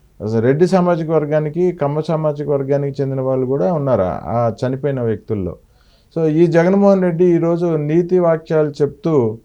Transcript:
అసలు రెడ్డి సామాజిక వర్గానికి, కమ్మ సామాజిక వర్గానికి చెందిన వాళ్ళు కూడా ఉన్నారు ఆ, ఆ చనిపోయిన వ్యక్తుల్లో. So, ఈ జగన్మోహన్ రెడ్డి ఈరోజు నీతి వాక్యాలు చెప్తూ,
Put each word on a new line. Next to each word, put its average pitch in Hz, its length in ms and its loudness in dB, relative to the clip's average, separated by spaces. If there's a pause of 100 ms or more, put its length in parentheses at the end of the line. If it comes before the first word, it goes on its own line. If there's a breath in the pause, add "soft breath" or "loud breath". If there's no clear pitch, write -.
(240)
అసలు 110 180 -2
రెడ్డి 147 260 2
సామాజిక 175 420 0
వర్గానికి, 156 640 0
కమ్మ 151 280 -4
సామాజిక 151 500 -4
వర్గానికి 143 520 -2
చెందిన 135 200 -4
వాళ్ళు 131 240 -2
కూడా 143 280 0
ఉన్నారు 135 280 0
ఆ, 90 240 -2
ఆ 117 260 -2 (140)
చనిపోయిన 135 360 -4
వ్యక్తుల్లో. 104 540 -4 (640)
So, 160 100 0
ఈ 160 200 4
జగన్మోహన్ 190 540 4
రెడ్డి 180 240 2
ఈరోజు 170 400 2
నీతి 170 540 0
వాక్యాలు 160 500 0
చెప్తూ, 139 760 -2